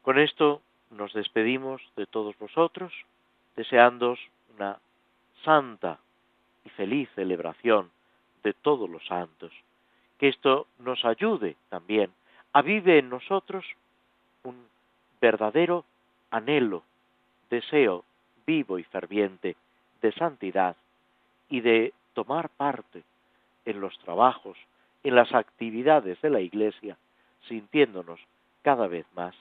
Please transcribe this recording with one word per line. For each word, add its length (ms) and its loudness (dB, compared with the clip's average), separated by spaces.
Con 180 2
esto 420 2
nos 240 -12
despedimos 680 -4
de 100 -8
todos 320 -8
vosotros, 540 -4
deseándoos 640 4
una 240 -8
santa 560 0
y 40 -20
feliz 460 -4
celebración 720 -2
de 100 0
todos 360 -2
los 160 -16
santos. 460 -10
Que 100 2
esto 400 0
nos 260 -8
ayude 500 -2
también, 420 -2
avive 460 4
en 100 0
nosotros 560 -6
un 240 -18
verdadero 680 2
anhelo, 540 -2
deseo 540 0
vivo 340 -2
y 40 -10
ferviente 720 -4
de 120 2
santidad 640 -2
y 120 -4
de 320 2
tomar 360 -6
parte 540 -6
en 160 -6
los 180 -10
trabajos, 580 0
en 120 -2
las 180 6
actividades 880 0
de 80 -2
la 120 0
Iglesia, 560 -4
sintiéndonos 720 -2
cada 240 2
vez 180 -6
más 260 -8